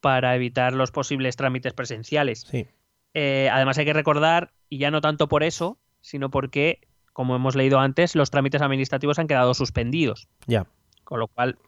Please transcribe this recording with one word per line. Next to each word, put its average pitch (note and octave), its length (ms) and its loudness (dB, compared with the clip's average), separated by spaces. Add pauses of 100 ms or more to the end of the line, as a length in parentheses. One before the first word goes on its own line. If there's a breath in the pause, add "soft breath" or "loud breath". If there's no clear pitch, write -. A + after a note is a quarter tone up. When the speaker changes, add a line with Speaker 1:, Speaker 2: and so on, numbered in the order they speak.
Speaker 1:
para B2+ 340 2
evitar B2+ 380 0
los C3 180 0
posibles C3 440 -4
trámites B2+ 380 -4
presenciales. B2 760 -4
Speaker 2:
Sí. A#2+ 180 -6 (480)
Speaker 1:
Eh, C3+ 360 0
además C3+ 280 2
hay D3 60 0
que D3+ 80 0
recordar, D#3 580 2 (180)
y C#3+ 80 -10
ya C#3+ 140 0
no D3+ 100 0
tanto D3+ 260 0
por D3+ 140 2
eso, E3+ 380 -4 (220)
sino C#3 280 -8
porque, C#3+ 520 -2 (300)
como B2+ 240 -2
hemos C3 200 0
leído C3+ 240 4
antes, C3+ 360 2
los C#3+ 140 4
trámites C#3 320 0
administrativos C#3 560 -2
han D#3+ 100 -2
quedado B2+ 280 4
suspendidos. B2+ 720 -2 (180)
Speaker 2:
Ya. A2 220 0 (360)
Speaker 1:
Con B2 160 -8
lo A2 80 -4
cual B2 300 -4 (100)